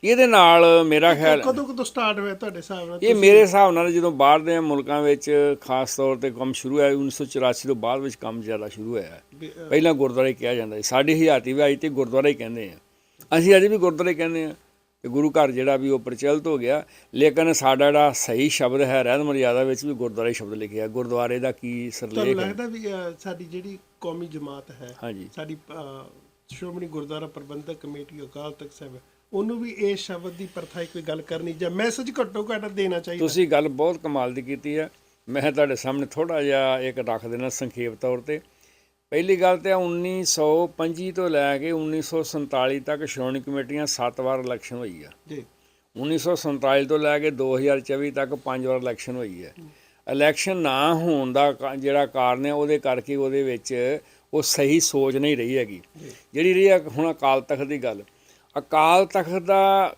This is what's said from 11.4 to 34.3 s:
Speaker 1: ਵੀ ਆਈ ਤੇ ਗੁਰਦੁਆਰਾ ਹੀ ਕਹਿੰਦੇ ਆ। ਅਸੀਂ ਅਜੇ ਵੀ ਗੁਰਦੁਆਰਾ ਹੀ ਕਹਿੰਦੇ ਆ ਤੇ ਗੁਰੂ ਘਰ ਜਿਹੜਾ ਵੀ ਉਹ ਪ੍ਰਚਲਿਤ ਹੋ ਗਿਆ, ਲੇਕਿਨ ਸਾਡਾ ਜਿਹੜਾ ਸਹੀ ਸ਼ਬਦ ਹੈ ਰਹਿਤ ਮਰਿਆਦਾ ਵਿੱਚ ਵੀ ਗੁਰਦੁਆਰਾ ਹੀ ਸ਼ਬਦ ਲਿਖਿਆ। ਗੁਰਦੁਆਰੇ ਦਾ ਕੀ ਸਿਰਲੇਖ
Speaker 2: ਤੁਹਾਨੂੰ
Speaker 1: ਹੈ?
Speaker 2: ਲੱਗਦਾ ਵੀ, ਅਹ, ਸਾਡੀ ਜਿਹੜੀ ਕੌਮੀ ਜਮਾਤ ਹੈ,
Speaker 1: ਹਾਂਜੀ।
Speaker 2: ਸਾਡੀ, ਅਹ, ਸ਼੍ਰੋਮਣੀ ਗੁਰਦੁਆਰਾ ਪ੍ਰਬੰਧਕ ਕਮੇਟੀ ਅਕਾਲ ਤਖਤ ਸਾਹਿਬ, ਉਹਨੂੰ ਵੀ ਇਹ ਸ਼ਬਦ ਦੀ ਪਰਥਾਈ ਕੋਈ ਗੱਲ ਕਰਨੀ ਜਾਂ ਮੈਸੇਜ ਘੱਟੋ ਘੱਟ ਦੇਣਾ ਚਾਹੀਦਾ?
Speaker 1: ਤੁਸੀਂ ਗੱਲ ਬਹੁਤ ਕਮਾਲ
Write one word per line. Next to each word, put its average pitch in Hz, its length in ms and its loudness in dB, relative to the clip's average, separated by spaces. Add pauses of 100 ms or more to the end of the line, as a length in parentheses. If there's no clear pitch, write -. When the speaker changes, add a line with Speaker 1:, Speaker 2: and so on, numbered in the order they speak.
Speaker 1:
ਵੀ 139 80 0
ਆਈ 143 160 4
ਤੇ 156 120 -4
ਗੁਰਦੁਆਰਾ 135 400 2
ਹੀ 143 60 2
ਕਹਿੰਦੇ 113 360 -10
ਆ। - 20 -20 (680)
ਅਸੀਂ 190 180 8
ਅਜੇ 190 120 6
ਵੀ 214 80 2
ਗੁਰਦੁਆਰਾ 175 340 2
ਹੀ 165 40 0
ਕਹਿੰਦੇ 165 300 -4
ਆ 151 100 -8 (480)
ਤੇ 123 60 -10
ਗੁਰੂ 143 220 2
ਘਰ 147 200 4
ਜਿਹੜਾ 131 260 0
ਵੀ 135 140 -2
ਉਹ 135 80 2
ਪ੍ਰਚਲਿਤ 135 480 -2
ਹੋ 156 120 0
ਗਿਆ, 131 260 -2 (300)
ਲੇਕਿਨ 156 380 4
ਸਾਡਾ 135 340 4
ਜਿਹੜਾ 147 260 6
ਸਹੀ 123 360 0
ਸ਼ਬਦ 135 320 0
ਹੈ 131 220 2
ਰਹਿਤ 123 180 2
ਮਰਿਆਦਾ 131 440 2
ਵਿੱਚ 131 200 -4
ਵੀ 143 100 -4
ਗੁਰਦੁਆਰਾ 117 340 -4
ਹੀ 120 60 -2
ਸ਼ਬਦ 104 180 -10
ਲਿਖਿਆ। 107 360 -6
ਗੁਰਦੁਆਰੇ 120 500 -2
ਦਾ 127 140 -4
ਕੀ 120 380 -8
ਸਿਰਲੇਖ 110 340 -6
Speaker 2:
ਤੁਹਾਨੂੰ 190 180 0
Speaker 1:
ਹੈ? 190 60 -4
Speaker 2:
ਲੱਗਦਾ 208 180 -8
ਵੀ, 226 200 -12
ਅਹ, 185 320 -8
ਸਾਡੀ 180 260 -12
ਜਿਹੜੀ 180 340 -14 (220)
ਕੌਮੀ 170 260 -10
ਜਮਾਤ 147 440 -14
ਹੈ, 123 320 -20
Speaker 1:
ਹਾਂਜੀ। 98 340 -12
Speaker 2:
ਸਾਡੀ, 156 180 -12
ਅਹ, 143 560 -18 (380)
ਸ਼੍ਰੋਮਣੀ 180 380 -14
ਗੁਰਦੁਆਰਾ 151 400 -10
ਪ੍ਰਬੰਧਕ 147 460 -14
ਕਮੇਟੀ 147 480 -16
ਅਕਾਲ 147 320 -14
ਤਖਤ 143 200 -18
ਸਾਹਿਬ, 139 200 -20 (400)
ਉਹਨੂੰ 220 280 -4
ਵੀ 233 180 -10
ਇਹ 202 180 0
ਸ਼ਬਦ 180 360 -12
ਦੀ 180 220 -12
ਪਰਥਾਈ 170 320 -12
ਕੋਈ 170 160 -14
ਗੱਲ 156 200 -8
ਕਰਨੀ 165 300 -8
ਜਾਂ 170 180 -6
ਮੈਸੇਜ 226 400 -4 (100)
ਘੱਟੋ 208 340 -6
ਘੱਟ 214 140 -8
ਦੇਣਾ 190 320 -2
ਚਾਹੀਦਾ? 175 240 -6
Speaker 1:
ਤੁਸੀਂ 165 240 2
ਗੱਲ 151 200 4
ਬਹੁਤ 151 340 -2
ਕਮਾਲ 131 320 -4